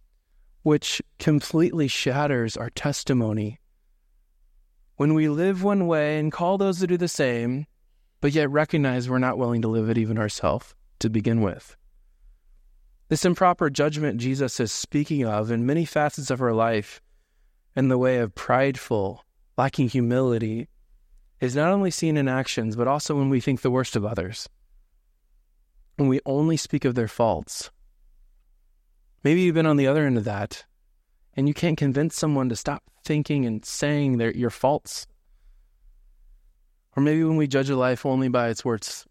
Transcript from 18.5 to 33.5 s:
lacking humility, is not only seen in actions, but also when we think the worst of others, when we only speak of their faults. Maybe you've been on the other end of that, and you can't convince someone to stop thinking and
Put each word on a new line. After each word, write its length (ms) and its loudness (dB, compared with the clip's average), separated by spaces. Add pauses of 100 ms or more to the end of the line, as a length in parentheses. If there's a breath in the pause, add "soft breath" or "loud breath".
lacking 320 0
humility, 800 0 (720)
is 160 -2
not 160 2
only 180 2
seen 280 0
in 100 2
actions, 480 -2
but 100 0
also 300 0
when 140 2
we 100 2
think 220 -2
the 80 2
worst 260 -2
of 80 0
others, 420 -6 (1500)
when 100 2
we 200 2
only 320 2
speak 260 -4
of 100 2
their 140 0
faults. 600 -2 (1500)
Maybe 160 4
you've 140 4
been 100 4
on 140 4
the 80 4
other 180 2
end 140 2
of 60 -2
that, 420 -6 (640)
and 160 0
you 60 0
can't 240 0
convince 360 0
someone 360 0
to 60 -4
stop 260 -6 (220)
thinking 420 0
and 180 -4